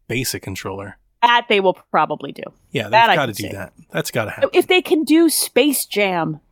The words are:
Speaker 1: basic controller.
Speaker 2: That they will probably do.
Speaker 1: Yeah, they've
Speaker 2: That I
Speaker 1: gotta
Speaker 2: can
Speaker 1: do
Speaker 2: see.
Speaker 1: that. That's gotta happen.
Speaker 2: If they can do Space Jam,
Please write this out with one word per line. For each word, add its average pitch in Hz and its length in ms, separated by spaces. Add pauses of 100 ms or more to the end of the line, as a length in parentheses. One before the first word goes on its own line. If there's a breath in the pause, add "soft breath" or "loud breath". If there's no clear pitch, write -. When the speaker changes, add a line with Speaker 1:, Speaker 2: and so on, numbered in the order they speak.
Speaker 1:
basic 117 360
controller. 98 560 (240)
Speaker 2:
That 240 260
they 214 120
will 185 140 (160)
probably 151 400
do. - 120 (280)
Speaker 1:
Yeah, 120 140
they've 143 80
Speaker 2:
That 220 180
I 185 60
Speaker 1:
gotta 135 160
Speaker 2:
can - 120
Speaker 1:
do - 60
Speaker 2:
see. - 60
Speaker 1:
that. - 160 (180)
That's 160 220
gotta 107 180
happen. - 220
Speaker 2:
If - 160
they 370 120
can 320 220
do 320 260
Space - 560
Jam, 175 560 (120)